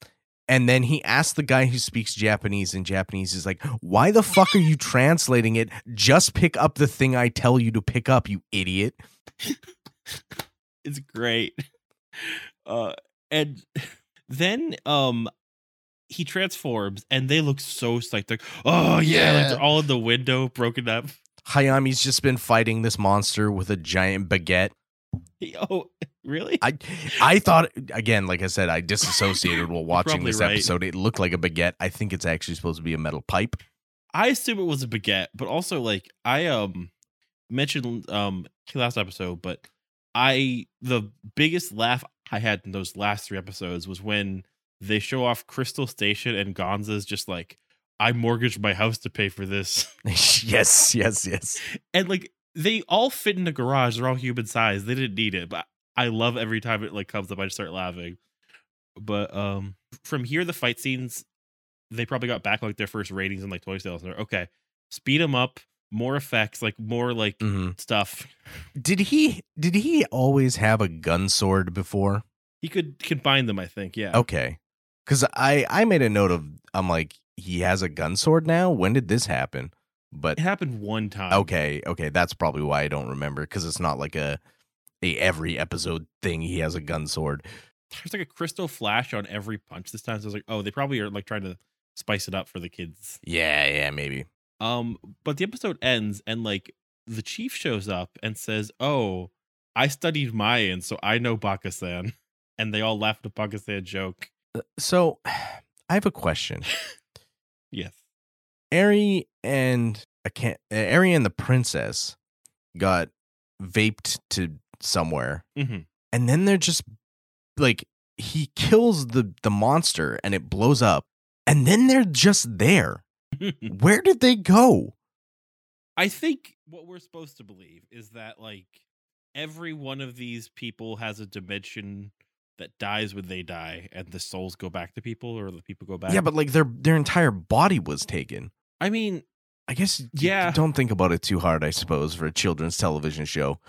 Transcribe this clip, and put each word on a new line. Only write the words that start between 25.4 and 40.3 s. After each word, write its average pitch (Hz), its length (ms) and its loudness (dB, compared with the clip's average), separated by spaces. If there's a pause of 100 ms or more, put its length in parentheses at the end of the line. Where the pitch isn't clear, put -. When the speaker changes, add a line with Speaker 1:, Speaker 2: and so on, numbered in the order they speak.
Speaker 2:
oh, 185 200 -6 (160)
<laughs> - 180 -20
really? 151 380 -4
Speaker 1:
I, 139 160 0 (420)
I 160 180 8
thought, 170 320 6 (220)
again, 110 340 2
like 90 160 0
I 95 60 0
said, 90 200 0
I 82 120 2
disassociated 87 880 0
while 85 100 -4
Speaker 2:
<laughs> - 20 -2
You're 82 60 -4
Speaker 1:
watching 87 260 2
Speaker 2:
probably 131 200 0
Speaker 1:
this 107 80 0
Speaker 2:
right. 90 120 2
Speaker 1:
episode. 90 300 0
It 90 120 -6
looked 98 260 -2
like 90 120 2
a 87 60 -2
baguette. 85 400 0
I 90 100 -2
think 95 240 -6
it's 90 140 -4
actually 82 280 -2
supposed 80 240 -6
to 82 40 -14
be 80 120 -4
a 78 40 -4
metal 78 240 -6
pipe. 95 340 -2 (580)
Speaker 2:
I 214 140 2
assume 240 300 -2
it 185 60 -2
was 143 180 -2
a 123 60 -8
baguette, 101 460 -2
but 123 120 -8
also, 156 340 -4
like, 107 300 -2 (140)
I, 139 220 2
um, 98 440 -4 (580)
mentioned, 120 600 -4
um, 98 360 -4 (280)
last 123 240 -2
episode, 92 440 -6
but - 240 -10 (480)
I, 127 520 2 (160)